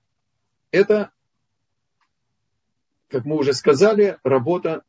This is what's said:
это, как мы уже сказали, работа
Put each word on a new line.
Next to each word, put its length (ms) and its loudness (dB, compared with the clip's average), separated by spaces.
это, 420 0
как 160 -6
мы 120 -6
уже 160 -2
сказали, 720 2
работа 680 -2